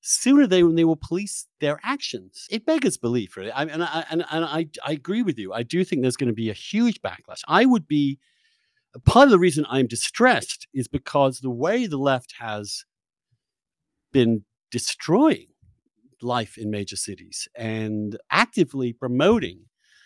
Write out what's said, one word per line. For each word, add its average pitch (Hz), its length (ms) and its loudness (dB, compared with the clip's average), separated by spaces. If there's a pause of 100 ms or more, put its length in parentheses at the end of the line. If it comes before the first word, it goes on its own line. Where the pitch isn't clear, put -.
sooner 277 400 4
than 175 280 4
they 165 100 4
will 165 120 2
police 190 500 -8 (140)
their 147 220 -2
actions. 226 680 -8
It 214 160 -6
beggars 311 320 0
belief, 117 400 -4
really. 98 120 -8
I, 131 120 -4
and 156 200 -6
I, 160 280 -4
and, 165 200 -4
and 160 140 -2
I, 156 220 -4 (180)
I 143 80 -6
agree 180 300 -4
with 160 160 -2
you. 92 160 -10
I 117 80 -4
do 170 200 -2
think 156 200 -2
there's 127 160 0
gonna 120 160 -2
be 110 160 -4
a 101 40 -8
huge 226 460 -2
backlash. - 480 -12
I 185 160 4
would 240 240 2
be, 143 300 0 (880)
part 262 180 8
of 277 60 6
the 190 80 8
reason 156 280 2
I'm 131 200 0
distressed - 880 -2
is 131 140 -4
because 135 520 0
the 131 80 -8
way 175 380 -2
the 151 100 -6
left 135 420 -2
has 104 460 -10 (1300)
been 117 320 2 (260)
destroying - 760 0 (760)
life 120 380 -4
in 107 120 -6
major 101 260 -6
cities 90 580 -12
and 110 640 -6 (120)
actively 143 640 0
promoting 127 680 0 (460)